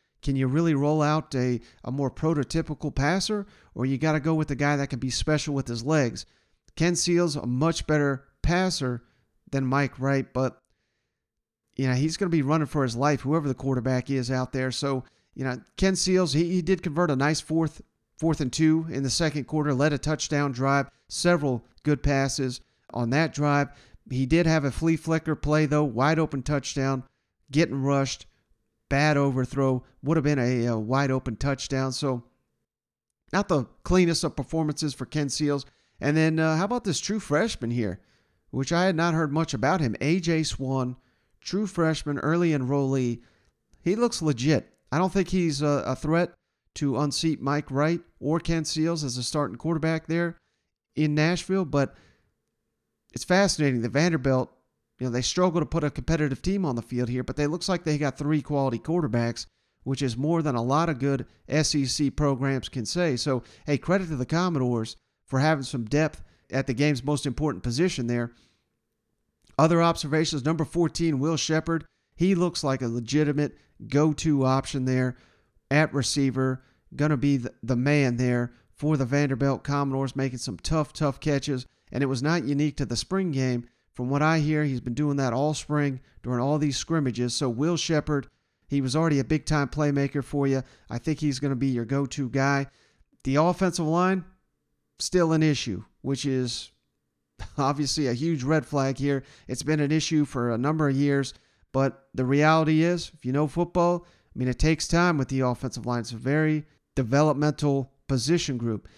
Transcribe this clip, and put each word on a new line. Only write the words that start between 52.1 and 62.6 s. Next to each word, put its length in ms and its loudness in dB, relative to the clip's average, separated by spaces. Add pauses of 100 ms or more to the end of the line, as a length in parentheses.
it's 100 -10
fascinating. 600 4
The 60 0
Vanderbilt, 600 2 (480)
you 60 -4
know, 60 -4
they 100 -2
struggle 380 0
to 80 0
put 160 -2
a 80 0
competitive 500 -2
team 240 0
on 100 -2
the 60 -4
field 260 -2
here, 160 -2
but 120 -8
they 100 0
looks 240 -2
like 140 -2
they 160 0
got 180 -2
three 240 0
quality 380 0
quarterbacks, 640 -2 (380)
which 180 -4
is 160 -2
more 240 0
than 140 0
a 80 0
lot 260 2
of 80 -2
good 300 -2 (200)
S 280 0
E 100 2
C 240 0
programs 580 0